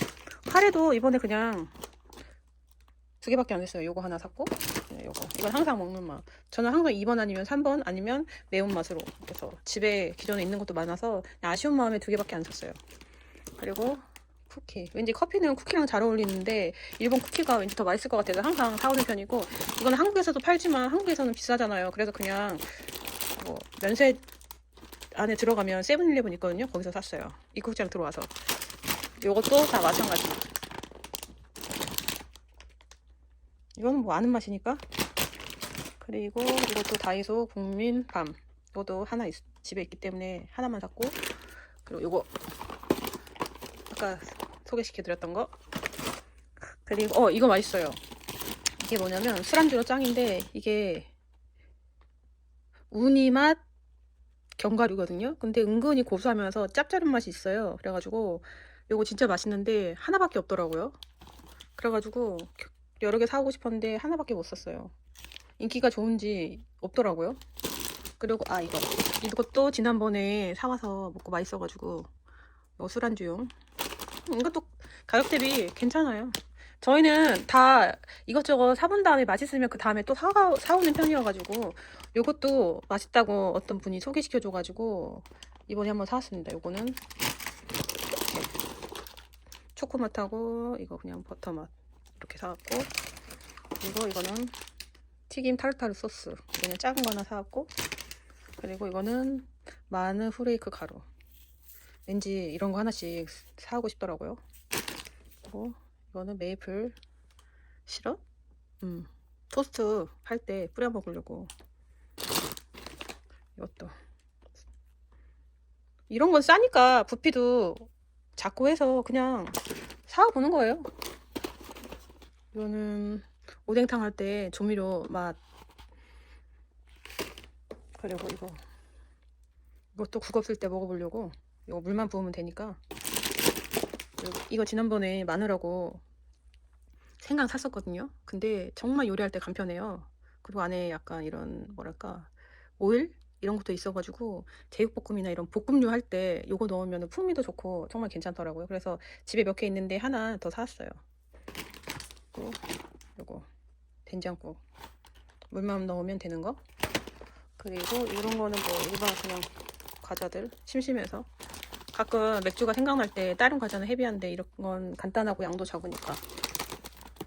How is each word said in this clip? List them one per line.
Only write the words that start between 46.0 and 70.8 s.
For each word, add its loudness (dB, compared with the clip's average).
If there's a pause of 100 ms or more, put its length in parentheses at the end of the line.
그리고 6
어, 10
이거 8
맛있어요. 4 (960)
이게 0
뭐냐면 0
술안주로 6
짱인데 2 (120)
이게 -2 (1800)
우니 6
맛 8 (1000)
견과류거든요. 0
근데 2
은근히 4
고소하면서 0
짭짤한 2
맛이 2
있어요. -2
그래가지고 -4 (480)
요거 2
진짜 2
맛있는데 0
하나밖에 2
없더라고요. -2 (800)
그래가지고 -2 (640)
여러 4
개 6
사오고 2
싶었는데 -2
하나밖에 -2
못 -4
샀어요. -10 (720)
인기가 2
좋은지 -2 (180)
없더라고요. 0 (800)
그리고 -2
아, 0
이거. -4 (480)
이것도 2
지난번에 0
사와서 -4